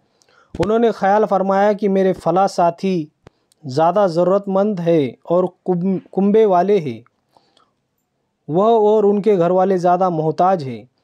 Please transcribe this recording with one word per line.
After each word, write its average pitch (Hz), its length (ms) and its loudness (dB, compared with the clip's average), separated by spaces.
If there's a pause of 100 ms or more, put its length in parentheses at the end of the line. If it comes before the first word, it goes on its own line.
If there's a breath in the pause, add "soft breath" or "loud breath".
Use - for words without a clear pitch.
(560 soft breath)
उन्होंने 220 380 0
ख्याल 202 340 0
फरमाया 196 480 0
कि 202 140 -4
मेरे 190 260 2
फला 185 340 0
साथी 180 480 -2 (680)
ज़्यादा 165 460 0
ज़रूरतमंद 190 720 -2
है 170 180 2 (280)
और 175 260 -2 (120)
कुम-, 185 360 -2
कुंबे 202 460 0
वाले 190 320 2
हैं, 120 220 -10 (1500 soft breath)
वह 208 420 2
और 214 160 2
उनके 208 320 2
घर 170 160 2
वाले 190 260 2
ज़्यादा 180 320 2
मोहताज 160 520 0
हैं, 120 240 -12 (160)